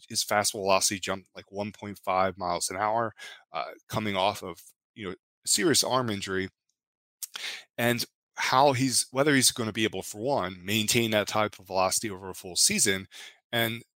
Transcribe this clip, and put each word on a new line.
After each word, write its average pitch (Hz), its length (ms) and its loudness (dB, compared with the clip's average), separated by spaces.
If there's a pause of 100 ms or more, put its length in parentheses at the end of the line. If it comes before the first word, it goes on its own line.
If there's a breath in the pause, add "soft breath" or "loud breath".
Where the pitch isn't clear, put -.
his 110 140 -4
fastball 104 380 0
velocity 95 400 2
jumped, 95 340 -6
like, - 160 -18
one 101 220 -6
point 101 260 -12
five 92 380 0
miles 87 320 -2
an 92 80 -6
hour, 107 380 0 (360 loud breath)
uh, 76 200 -6 (180)
coming 107 260 -4
off 98 280 0
of, 92 180 -10 (340)
you 104 140 -10
know, 90 60 -8 (320)
serious 175 360 4
arm 123 280 0
injury. 95 400 -2 (1300 loud breath)
And 120 260 0 (320)
how 135 360 4
he's, 127 380 2
whether 143 240 2
he's 127 180 4
gonna 110 200 -4
be 110 120 0
able, 95 180 -2
for - 160 -10
one, 101 440 -2
maintain 110 500 2
that 104 160 2
type 107 300 -2
of 98 80 -20
velocity 95 440 0
over 95 180 -12
a 90 60 -10
full 90 220 -10
season, 98 500 2 (440 loud breath)
and 117 320 0 (140)